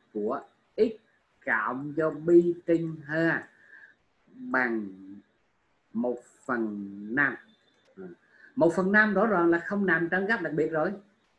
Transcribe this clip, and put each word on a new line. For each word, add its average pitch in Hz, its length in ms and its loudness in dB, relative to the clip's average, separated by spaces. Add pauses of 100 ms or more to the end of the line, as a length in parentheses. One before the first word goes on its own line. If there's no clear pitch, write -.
(140)
của 214 280 -4 (360)
x 226 140 4 (540)
cộng 127 520 -2
cho 156 120 2
bi 170 460 4 (120)
trên 165 280 0 (100)
hai 156 380 0 (920)
bằng 123 520 -2 (1080)
một 120 240 -2 (280)
phần 107 440 -4 (260)
năm. 139 200 0 (1200)
Một 165 200 4
phần 190 160 2
năm 214 220 4
rõ 190 120 2
ràng 175 240 2
là 170 100 4
không 202 260 -4
nằm 170 240 2
trong 185 160 0
góc 220 160 -2
đặc 156 120 -6
biệt 156 180 0
rồi. 160 200 0 (480)